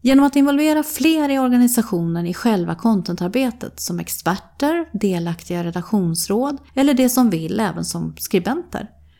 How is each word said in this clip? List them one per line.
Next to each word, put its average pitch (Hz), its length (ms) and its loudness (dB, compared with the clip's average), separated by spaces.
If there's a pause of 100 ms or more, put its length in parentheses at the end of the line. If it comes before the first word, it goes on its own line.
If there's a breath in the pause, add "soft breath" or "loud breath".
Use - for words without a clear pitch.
Genom 269 220 6
att 277 100 0
involvera 294 480 4
fler 302 460 0
i 269 100 0
organisationen 226 880 2
i 180 60 -4
själva 180 420 0
contentarbetet, 196 1040 -2
som 175 200 -8
experter, 277 1000 -4
delaktiga 175 640 -4
redaktionsråd 185 960 -2 (180 soft breath)
eller 277 180 4
det 254 160 4
som 254 200 4
vill 170 300 -4
även 170 260 -4
som 165 320 -8
skribenter, 220 720 -4 (300)